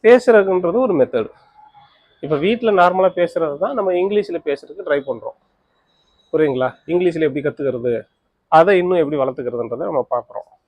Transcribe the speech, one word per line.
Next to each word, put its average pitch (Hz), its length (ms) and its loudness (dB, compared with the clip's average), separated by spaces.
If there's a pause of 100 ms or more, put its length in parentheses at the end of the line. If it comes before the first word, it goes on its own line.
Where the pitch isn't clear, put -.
பேசுறதுன்றது 202 800 4
ஒரு 185 140 0
மெத்தட். 120 300 0 (920)
இப்ப 151 220 -2
வீட்ல 220 360 0
நார்மலா 180 300 4 (100)
பேசுறது 165 440 -2
தான் 277 140 -6
நம்ம 185 240 0
இங்கிலீஷ்ல 190 460 -2
பேசுறதுக்கு 156 400 -8
ட்ரை 143 200 0
பண்றோம். 117 300 -10 (920)
புரியுங்களா? 131 380 0 (220)
இங்கிலீஷ்ல 170 360 0
எப்படி 139 180 -6
கத்துக்கிறது, 127 480 -4 (580)
அதை 170 300 6
இன்னும் 180 200 0
எப்படி 147 220 -2
வளர்த்துக்கிறதுன்றதை 120 680 -8
நம்ம 131 240 -4
பார்க்குறோம். - 340 -10 (200)